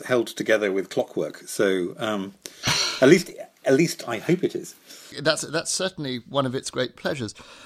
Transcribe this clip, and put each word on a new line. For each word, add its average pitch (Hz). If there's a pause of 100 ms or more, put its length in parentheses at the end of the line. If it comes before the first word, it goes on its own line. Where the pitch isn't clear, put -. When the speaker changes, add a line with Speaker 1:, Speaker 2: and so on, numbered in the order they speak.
Speaker 1:
held 120
together 104
with 95
clockwork. -
So, 95
um, 104 (680)
at -
least, - (360)
at 135
least 160
I 113
hope 175
it -
is. - (460)
Speaker 2:
That's, 151
that's 151
certainly 151 (100)
one 135
of 123
its -
great -
pleasures. 131 (320)